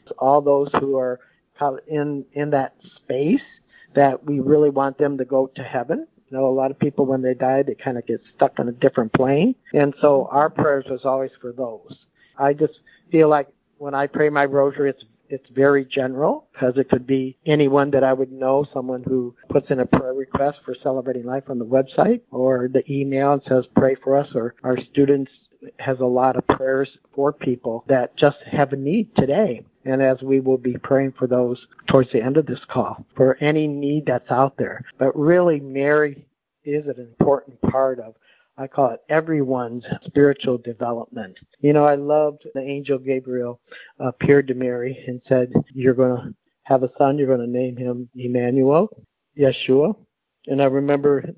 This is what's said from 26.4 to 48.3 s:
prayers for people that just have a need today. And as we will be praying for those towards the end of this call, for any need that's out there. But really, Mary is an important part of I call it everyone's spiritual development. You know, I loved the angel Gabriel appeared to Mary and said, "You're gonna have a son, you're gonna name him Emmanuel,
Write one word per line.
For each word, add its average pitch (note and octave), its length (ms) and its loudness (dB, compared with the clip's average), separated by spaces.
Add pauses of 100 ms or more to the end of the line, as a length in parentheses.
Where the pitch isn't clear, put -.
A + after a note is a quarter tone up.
prayers C3+ 500 -2 (160)
for C#3 200 0
people B2 560 -6
that C3 260 0
just - 280 2
have C#3 300 -2
a C#3 40 -4
need D#3+ 400 -4
today. C#3+ 480 0 (200)
And C3 160 -2
as C3 220 2
we C3+ 160 0
will C3 200 0
be B2 200 -4
praying C3+ 340 0
for - 140 -4
those B2 400 -2 (220)
towards C3 240 4
the A#2 100 2
end C3 140 -2
of D3+ 100 2
this B2 200 -8
call, A2 380 -6 (120)
for C3 240 4
any D3+ 260 0
need C#3+ 400 -4
that's B2 240 -4
out C3+ 260 0
there. - 280 -8 (120)
But C3+ 220 0
really, E3+ 400 2
Mary C#3 640 -2 (400)
is D3 220 -4
an B2+ 140 -8
important B2 640 -2
part C3 360 -2
of A2+ 160 -16 (440)
I C3+ 80 -10
call C3+ 240 0
it A#2 180 -10
everyone's C3 760 -2 (200)
spiritual C#3 540 2
development. A#2+ 800 -10 (220)
You D3 120 4
know, D3 120 4
I D3 100 4
loved D3 600 0
the C3+ 80 -6
angel C#3 360 -4
Gabriel B2+ 600 -6 (380)
appeared C#3 500 2
to C3 60 -4
Mary B2 520 -6
and B2 200 -10
said, B2+ 260 2 (220)
"You're B2+ 200 2
gonna B2+ 400 -2 (280)
have C3 200 2
a B2+ 140 -2
son, C#3 220 2
you're C#3 100 0
gonna A#2+ 180 0
name B2 300 -4
him B2 380 -8
Emmanuel, B2 720 2 (500)